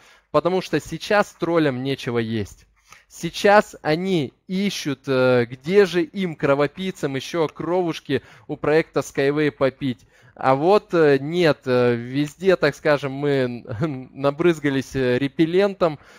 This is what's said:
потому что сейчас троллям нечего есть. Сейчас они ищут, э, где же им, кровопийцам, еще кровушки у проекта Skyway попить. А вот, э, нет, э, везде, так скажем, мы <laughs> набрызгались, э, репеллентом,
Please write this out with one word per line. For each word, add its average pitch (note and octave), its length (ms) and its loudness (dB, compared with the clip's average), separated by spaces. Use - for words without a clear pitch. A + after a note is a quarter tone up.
потому F3 300 0
что D#3+ 180 -4
сейчас - 600 -2
троллям D#3 440 0
нечего C3 360 -4
есть. A2+ 460 -6
Сейчас G3+ 720 2
они E3 520 -2
ищут, F#3 600 -4
э, B2+ 420 2
где F#3 360 2
же F3 180 0
им, F3 320 -6
кровопийцам, C#3+ 800 -2
еще D3+ 320 -4
кровушки D#3+ 760 -4
у D3 80 -10
проекта D3+ 440 0
Skyway C#3+ 500 0
попить. C3+ 560 -4
А C3 180 0
вот, F#3 400 2
э, D3+ 260 6
нет, D#3 460 0
э, B2 300 2
везде, D3 600 -2
так D3 200 0
скажем, C#3+ 360 -2
мы C3+ 540 -2
<laughs> C3 480 -6
набрызгались, C#3+ 800 0
э, B2+ 220 0
репеллентом, E3 800 0